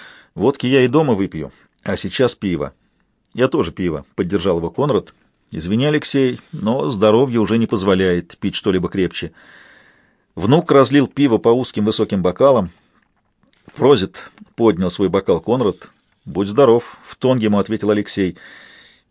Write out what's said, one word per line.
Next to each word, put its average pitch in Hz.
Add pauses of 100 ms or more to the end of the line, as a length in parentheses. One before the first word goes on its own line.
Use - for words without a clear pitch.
(360)
«Водки 120
я 131
и 127
дома 135
выпью, 82 (320)
а 98
сейчас 117
пиво». 78 (600)
«Я 123
тоже 123
пиво», — 78 (100)
поддержал 90
его 82
Конрад. 131 (340)
«Извини, 98
Алексей, 139 (120)
но 143
здоровье 113
уже 107
не 113
позволяет 92
пить 92
что-либо 92
крепче». 90 (1040)
Внук 135
разлил 139
пиво 127
по 117
узким 117
высоким 107
бокалам. 98 (1040)
«Прозит», — 117 (260)
поднял 95
свой 95
бокал 92
Конрад. 107 (360)
«Будь 98
здоров», — 117
в -
тон 127
ему 107
ответил 101
Алексей. 101 (720)